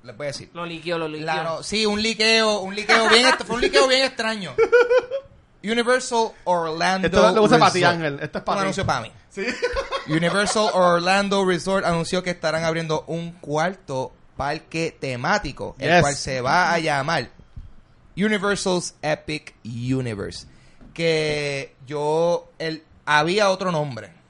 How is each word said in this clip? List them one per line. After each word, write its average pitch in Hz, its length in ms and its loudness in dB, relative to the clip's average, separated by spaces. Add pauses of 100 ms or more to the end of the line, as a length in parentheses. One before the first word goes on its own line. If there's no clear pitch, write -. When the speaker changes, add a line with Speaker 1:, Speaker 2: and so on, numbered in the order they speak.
Speaker 1:
les 120 120 -18
voy 143 100 -10
a - 20 -4
decir. 135 260 -12
Speaker 2:
Lo 170 120 -10
liqueó, 170 320 -6
lo 165 100 -4
liqueó. 156 180 -8
Speaker 1:
La 160 180 -2
no-, 160 200 -6
sí, 214 220 0
un 208 160 0
liqueo, 220 580 2
un 190 160 -6
liqueo 220 340 2
bien 233 180 6
est-, 277 160 2
fue 220 120 -4
un 247 60 -2
liqueo 269 260 4
bien 262 180 4
extraño. 220 520 -4
Speaker 3:
<laughs> 480 1040 0
Speaker 1:
Universal 233 680 0 (140)
Orlando 170 640 0
Speaker 3:
Esto 185 260 6
lo 214 100 6
usa 214 160 6
para 190 120 6
ti, 180 100 0
Speaker 1:
Resort. 175 140 4
Speaker 3:
Ángel. 147 260 -4
Esto 151 180 -8
es 196 40 -10
para 185 140 -2
Speaker 1:
Un 196 40 0
Speaker 3:
ti. - 20 0
Speaker 1:
anuncio 190 220 -2
para 135 160 0
mí. 110 100 -12 (180)
Speaker 3:
Sí. 196 160 -8 (320)
<laughs> - 300 -6
Speaker 1:
Universal 202 680 0
Orlando 185 720 2
Resort 185 400 0
anunció 170 380 -2
que 180 80 -4
estarán 160 320 -4
abriendo 160 440 -2
un 170 260 -8
cuarto 143 760 -6 (260)
parque 156 640 -6
temático, 135 760 -4
el 139 140 -4
Speaker 3:
Yes. 175 100 8
Speaker 1:
cual 143 140 2
se 131 260 -6
va 165 320 2
a 170 60 0
llamar 147 500 -2 (840)
Universal's 196 840 -2
Epic 151 520 -6 (100)
Universe. 117 840 -6 (480)
Que 151 800 -2 (100)
yo, 156 720 0
el, 160 260 -6 (220)
había 170 460 4
otro 185 200 -2
nombre 131 380 -4 (200)